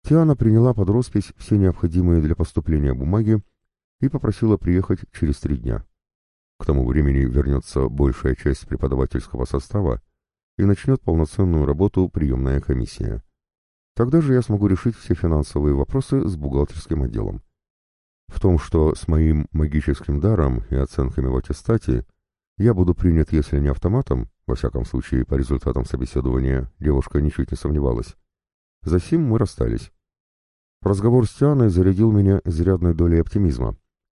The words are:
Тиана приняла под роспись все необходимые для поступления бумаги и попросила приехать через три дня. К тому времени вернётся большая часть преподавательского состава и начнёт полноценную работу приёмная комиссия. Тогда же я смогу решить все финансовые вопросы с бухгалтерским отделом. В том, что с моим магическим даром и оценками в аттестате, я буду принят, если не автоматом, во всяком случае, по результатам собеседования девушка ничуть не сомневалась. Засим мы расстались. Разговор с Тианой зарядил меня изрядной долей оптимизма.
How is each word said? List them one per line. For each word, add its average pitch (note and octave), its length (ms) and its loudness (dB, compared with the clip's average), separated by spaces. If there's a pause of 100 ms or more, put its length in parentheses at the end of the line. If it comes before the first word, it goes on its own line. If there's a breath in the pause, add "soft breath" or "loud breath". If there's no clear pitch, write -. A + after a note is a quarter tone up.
Тиана D#3 320 4
приняла A2+ 380 4
под G2 160 0
роспись G#2+ 480 -2
все - 200 0
необходимые F2+ 640 2
для D#2 140 0
поступления D2+ 580 -2
бумаги G2+ 480 0 (580)
и C3 80 0
попросила A2 500 0
приехать F#2 440 0 (100)
через - 280 -2
три C#2+ 180 -2
дня. A#1 280 -6 (720)
К - 80 -12
тому C#2 200 2
времени C#2 340 2
вернётся C2+ 680 0
большая C2+ 480 0
часть - 320 -4
преподавательского C2 800 -4
состава C#2 560 -4 (560)
и - 60 0
начнёт G2+ 380 2
полноценную E2 640 0
работу F2 440 0
приёмная C2+ 500 -2
комиссия. G#1+ 640 -4 (720)
Тогда C3 260 2
же C#3 120 2
я B2+ 80 4
смогу G2+ 260 2
решить G2 280 0
все - 180 -4
финансовые D2 640 0
вопросы E2+ 520 -2
с F#2+ 80 -4
бухгалтерским C#2+ 680 -4
отделом. G#1+ 380 -6 (880)
В - 100 -10
том, F2+ 200 4
что D#2 340 0
с - 140 -10
моим D#2+ 440 2
магическим D2 680 -2
даром D2 500 0
и C2 60 -4
оценками C2 520 -2
в B1+ 80 -2
аттестате, - 720 -4 (520)
я G#2+ 160 2
буду F2 200 2
принят, D#2+ 380 2
если D2+ 280 0
не C#2+ 100 0
автоматом, C#2+ 600 -2 (160)
во C2 100 -2
всяком B1 300 -4
случае, B1+ 400 -4
по - 100 -2
результатам C2+ 500 -2
собеседования C2 920 -2
девушка D2 420 0
ничуть - 300 -2
не - 60 -4
сомневалась. C#2 580 -2 (680)
Засим F#2 400 0
мы A2+ 160 0
расстались. A#1 520 -4 (920)
Разговор A2 440 2
с - 80 -6
Тианой C#3 360 2
зарядил F#2+ 420 4
меня G2 340 4
изрядной E2+ 480 0
долей E2 260 2
оптимизма. D2 560 -2 (360)